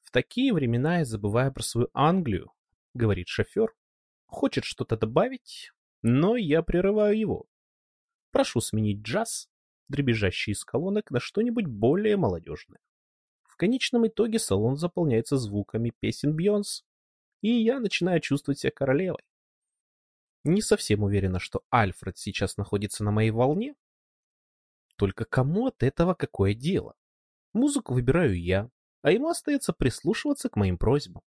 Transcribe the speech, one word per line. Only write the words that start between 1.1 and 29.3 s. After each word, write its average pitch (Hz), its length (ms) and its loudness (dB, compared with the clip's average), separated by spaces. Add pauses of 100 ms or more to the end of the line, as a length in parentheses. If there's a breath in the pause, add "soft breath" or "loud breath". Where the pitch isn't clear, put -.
про 113 100 -10
свою - 320 0
Англию», 151 580 0 (400)
говорит 104 360 0
шофёр, - 460 -2 (520)
хочет - 380 -2
что-то - 320 -4
добавить, 170 760 -2 (300)
но 147 340 4
я 165 260 2
прерываю 208 560 2
его. 185 280 -4 (840)
Прошу 262 300 2
сменить 104 400 -2
джаз, 151 480 -4 (400)
дребезжащий 113 640 0
из - 120 -6
колонок, 190 460 -4
на 120 100 0
что-нибудь 226 460 -2
более 151 500 2
молодёжное. 87 640 -4 (640)
В - 120 -20
конечном 233 500 2
итоге 220 320 0
салон 113 380 0
заполняется 147 640 0
звуками 110 600 -2
песен 139 380 -2
Бейонсе, 208 480 -2 (560)
и 202 80 0
я 240 320 2
начинаю 180 400 0
чувствовать 139 380 -2
себя 135 120 -2
королевой. 143 520 0 (1200)
Не 180 180 2
совсем 107 400 0
уверена, 95 380 0
что - 320 -8
Альфред 101 460 0
сейчас - 380 -4
находится 104 460 -4
на 104 80 0
моей 110 200 4
волне. 151 440 0 (1200)
Только 101 280 -2
кому 160 420 0
от - 160 -4
этого 170 320 0
какое 98 400 -2
дело? 143 400 -4 (580)
Музыку 269 420 0
выбираю 123 460 2
я, 92 300 -2 (320)
а 147 80 4
ему 277 180 2
остаётся 294 440 -2